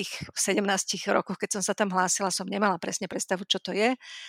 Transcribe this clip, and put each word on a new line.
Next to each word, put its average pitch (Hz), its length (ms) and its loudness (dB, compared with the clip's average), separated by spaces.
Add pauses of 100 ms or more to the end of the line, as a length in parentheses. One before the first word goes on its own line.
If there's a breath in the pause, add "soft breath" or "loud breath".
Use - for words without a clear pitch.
tých 190 80 -6 (240)
sedemnástich 196 800 0
rokoch, 190 240 2
keď 202 240 -4
som - 20 -2
sa 202 140 0
tam 196 160 2
hlásila, 185 400 2
som 190 160 -4
nemala 196 320 2
presne 190 240 -4
predstavu, 185 400 -2
čo - 160 0
to - 80 -8
je. 208 240 4 (360 loud breath)